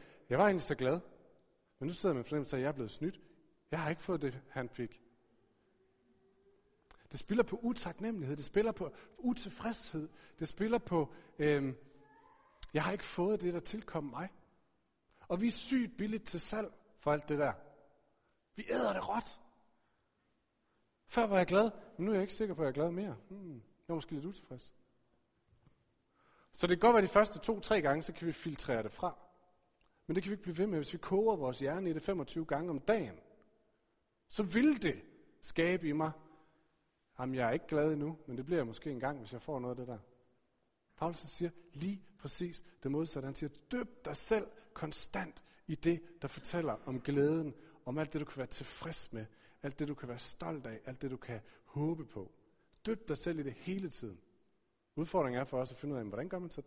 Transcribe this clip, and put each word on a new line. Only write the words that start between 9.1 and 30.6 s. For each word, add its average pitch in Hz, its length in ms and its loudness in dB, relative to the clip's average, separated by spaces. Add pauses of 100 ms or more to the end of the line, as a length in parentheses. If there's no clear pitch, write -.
utilfredshed, 202 880 -4 (300)
det 156 100 -4
spiller 220 300 2
på, 160 340 2 (260)
øhm, 143 380 4 (960)
"Jeg 151 100 4
har - 80 0
ikke 208 120 -4
fået 196 360 0
det, 175 140 0
der 170 60 -2
tilkom 170 440 -6
mig." 143 240 -6 (1000)
Og 180 120 0
vi 226 60 4
er 233 40 4
sygt 240 460 0
billigt 214 300 -2
til 175 140 -4
salg 214 320 -2 (260)
for 147 140 4
alt 147 160 2
det 147 100 2
der. 139 140 4 (1040)
Vi 214 160 -10
æder 240 220 4
det 185 160 -2
råt. 214 320 -2 (1700)
Før 233 200 2
var 202 100 4
jeg 180 100 8
glad, 202 240 8 (260)
men 165 80 -2
nu 208 60 2
er 220 40 4
jeg 190 80 4
ikke 196 120 -2
sikker 202 200 -2
på, 156 80 -2
at - 20 2
jeg 135 60 4
er 123 40 -4
glad 156 160 2
mere. 175 260 -4 (120)
Hmm, 185 260 -12
jeg - 380 -12
er - 20 0
måske 156 180 -4
lidt 147 120 -4
utilfreds. - 500 -12 (1800)
Så - 140 0
det 175 140 6
kan 220 80 10
godt 240 60 10
være, 214 80 10
de 185 60 4
første 208 300 6
to-tre 208 440 2
gange, 147 200 4
så 165 100 -6
kan 170 140 -6
vi 160 60 0
filtrere 135 500 -2
det 107 100 -4
fra. - 240 -4 (920)
Men 160 80 0
det 185 80 2
kan 196 80 -6
vi 208 40 0
ikke 202 80 -10
blive 170 160 -6
ved 196 80 4